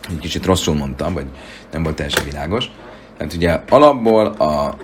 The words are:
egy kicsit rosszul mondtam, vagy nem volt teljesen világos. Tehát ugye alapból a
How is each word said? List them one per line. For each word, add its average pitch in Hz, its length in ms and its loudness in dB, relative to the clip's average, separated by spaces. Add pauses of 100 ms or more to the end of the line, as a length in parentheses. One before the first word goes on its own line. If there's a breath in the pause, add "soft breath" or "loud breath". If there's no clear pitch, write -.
egy 82 100 -8
kicsit 82 260 -8
rosszul 87 300 2
mondtam, 71 380 -4
vagy 69 120 -6 (460 loud breath)
nem 78 120 -4
volt 78 120 -2
teljesen 73 300 -4
világos. 71 460 -6 (460 loud breath)
Tehát 78 160 -8
ugye 85 260 0 (100)
alapból 117 560 6
a 76 580 -2